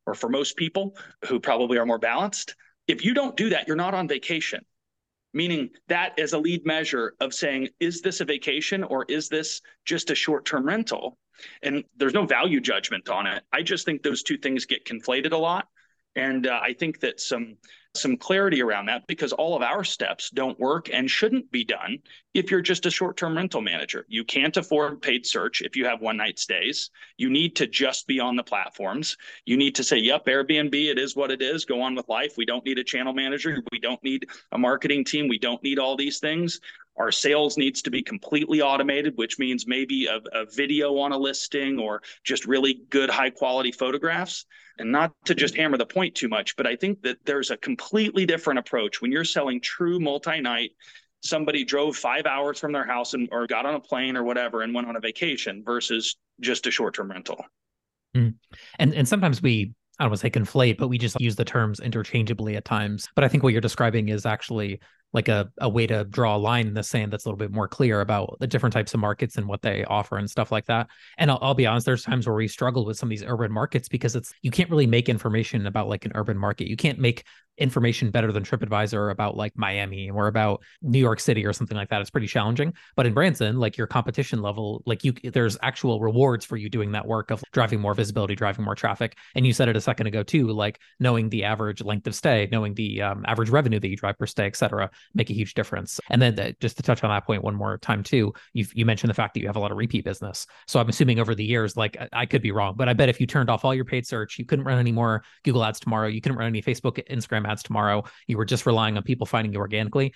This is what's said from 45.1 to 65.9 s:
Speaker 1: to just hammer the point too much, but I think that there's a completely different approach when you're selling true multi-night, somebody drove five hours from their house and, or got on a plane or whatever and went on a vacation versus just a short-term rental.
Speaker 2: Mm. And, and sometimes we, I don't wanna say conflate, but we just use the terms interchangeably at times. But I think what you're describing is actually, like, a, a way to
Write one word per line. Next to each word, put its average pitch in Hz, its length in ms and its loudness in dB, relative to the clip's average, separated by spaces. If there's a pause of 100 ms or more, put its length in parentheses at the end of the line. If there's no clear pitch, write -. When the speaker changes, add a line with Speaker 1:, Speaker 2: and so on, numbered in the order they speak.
Speaker 1:
to 185 100 2
just 147 220 2
hammer 151 200 2
the 120 100 0
point 185 280 -2
too 123 140 -2
much, 107 280 -2
but 113 100 -2
I 117 100 0
think 196 260 -2
that 123 220 -6
there's 139 260 -2
a 123 60 -2
completely 190 680 0
different 160 320 2
approach 117 420 -2
when 120 120 0
you're 160 120 0
selling 139 360 -2
true 175 400 -2
multi-night, 143 720 -2 (500)
somebody 147 440 -2
drove 143 320 0
five 143 300 -2
hours 143 320 0
from 151 140 -4
their 135 140 -2
house 120 280 -2
and, 123 160 -2
or 117 160 -2
got 120 200 -2
on 151 80 0
a 143 60 -4
plane 131 360 -2
or 123 80 -2
whatever 120 380 -2
and 117 120 -4
went 120 140 -4
on 117 80 -8
a 110 40 -6
vacation 113 640 -4
versus 117 520 -2 (240)
just 120 260 -2
a 120 60 0
short-term 104 380 -2
rental. - 340 -10 (720)
Speaker 2:
Mm. 117 180 4 (460)
And, 156 140 6
and 139 140 4
sometimes 180 340 2
we, 113 320 2 (240)
I 147 60 2
don't 117 60 4
wanna 107 80 0
say 120 120 0
conflate, 120 480 4
but 135 100 0
we 123 100 0
just 120 220 0
use 117 160 0
the 120 80 0
terms 110 340 0
interchangeably 110 800 -2
at 104 80 -6
times. 104 520 -2
But 139 60 6
I 131 60 6
think 139 160 4
what 127 80 6
you're 113 80 4
describing 110 480 2
is 107 180 -2
actually, 107 540 -4 (320)
like, 117 160 2
a, 104 200 2 (120)
a 127 80 0
way 113 180 4
to 107 160 0